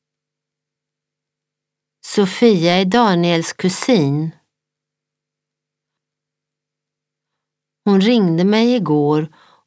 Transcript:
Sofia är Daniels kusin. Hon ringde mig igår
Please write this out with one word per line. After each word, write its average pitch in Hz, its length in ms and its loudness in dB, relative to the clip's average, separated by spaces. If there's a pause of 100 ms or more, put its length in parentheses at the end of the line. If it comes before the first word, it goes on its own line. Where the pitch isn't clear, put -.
(2000)
Sofia 190 680 0
är 190 120 0
Daniels 175 680 0
kusin. 160 800 -2 (3500)
Hon 196 160 2
ringde 190 420 2
mig 220 320 2
igår 151 600 -2 (320)